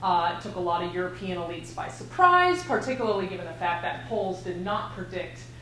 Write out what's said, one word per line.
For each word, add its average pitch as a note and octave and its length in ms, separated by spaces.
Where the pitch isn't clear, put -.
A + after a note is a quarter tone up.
Uh, F3+ 340
it - 60
took G3+ 140
a - 20
lot F3 240
of F3 100
European F3+ 440
elites E3+ 360
by - 140
surprise, F4+ 760
particularly A3+ 600
given F3+ 200
the E3 80
fact F3 300
that - 260
polls G3 340
did F3 200
not G#3 320
predict, F3+ 440